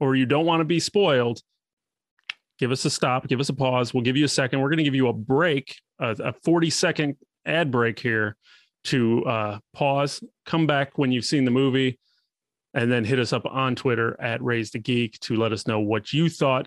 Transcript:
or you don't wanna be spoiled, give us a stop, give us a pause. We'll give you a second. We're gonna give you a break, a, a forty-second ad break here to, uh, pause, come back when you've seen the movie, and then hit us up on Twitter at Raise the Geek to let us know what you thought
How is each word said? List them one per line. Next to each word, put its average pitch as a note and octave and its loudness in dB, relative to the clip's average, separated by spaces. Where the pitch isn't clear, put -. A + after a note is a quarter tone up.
or C3+ 2
you C3 4
don't D3 2
wanna E3 2
be E3 0
spoiled, C3 2
give B2 0
us B2+ -2
a D3+ 0
stop, C3 -2
give B2 0
us C#3 -4
a C3+ -2
pause. B2+ 0
We'll B2+ 0
give B2+ 0
you D3 2
a C#3 2
second. C3+ -2
We're C#3 0
gonna D#3+ 0
give C#3+ 0
you C3 2
a A#2 0
break, C3+ -2
a, A#2+ -2
a - -6
forty-second D#3+ 0
ad D#3 0
break A#2 0
here A2 -2
to, A#2 2
uh, G#2+ -4
pause, C#3+ -2
come E3 0
back C#3 -2
when C3+ 2
you've B2 0
seen C#3+ 2
the B2 4
movie, C3 2
and A#2+ 2
then A#2+ 0
hit B2+ 0
us A#2+ 0
up B2 -2
on C3 -2
Twitter A#2 -2
at A#2+ -6
Raise A#2 -2
the A#2+ -8
Geek A#2+ -2
to - -4
let A2 0
us A2 -6
know G#2+ 0
what G#2+ -2
you D#3+ 2
thought C3+ 0